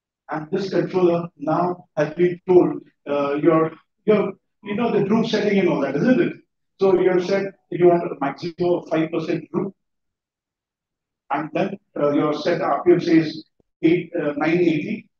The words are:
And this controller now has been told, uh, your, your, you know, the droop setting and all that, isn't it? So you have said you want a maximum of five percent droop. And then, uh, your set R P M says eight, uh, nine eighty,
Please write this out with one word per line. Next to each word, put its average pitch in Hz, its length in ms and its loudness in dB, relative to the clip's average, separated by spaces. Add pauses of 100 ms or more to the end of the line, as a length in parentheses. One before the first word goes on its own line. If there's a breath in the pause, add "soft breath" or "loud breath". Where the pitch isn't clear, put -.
(280)
And 151 220 -10
this 190 200 -4
controller 170 680 0
now 175 600 -4
has 151 180 -2
been 180 340 0
told, 160 340 4 (260)
uh, 143 260 -2
your, 160 380 2 (320)
your, 208 280 2 (320)
you 208 100 -8
know, 226 160 -2
the - 140 0
droop - 220 0
setting 202 340 0
and 175 80 2
all 143 120 0
that, - 140 -4
isn't 233 260 2
it? - 120 0 (480)
So 190 200 4
you 180 100 2
have 180 140 0
said 196 280 -2 (180)
you 175 160 2
want 170 240 2
a - 100 -10
maximum 143 380 -8
of 175 300 -2
five 160 220 -2
percent 160 420 -6
droop. 196 220 -4 (1600)
And 156 240 -4
then, 190 240 -4 (200)
uh, 147 120 2
your 151 240 0
set 165 260 -2
R 143 240 -2
P 175 80 6
M 165 80 4
says 160 440 0 (380)
eight, 175 280 2 (100)
uh, 147 160 -2
nine 160 220 2
eighty, 170 500 -2 (120)